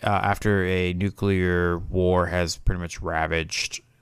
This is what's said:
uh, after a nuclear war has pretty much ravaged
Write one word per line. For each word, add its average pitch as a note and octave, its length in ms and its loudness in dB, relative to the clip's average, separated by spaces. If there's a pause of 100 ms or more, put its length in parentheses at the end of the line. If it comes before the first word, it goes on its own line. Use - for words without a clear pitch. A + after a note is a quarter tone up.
uh, - 80 -4
after G2+ 560 2
a F2+ 280 0
nuclear F2+ 840 0
war F2+ 480 2
has F2 320 -2
pretty F2+ 240 0
much F2 180 -10
ravaged E2 800 -4 (200)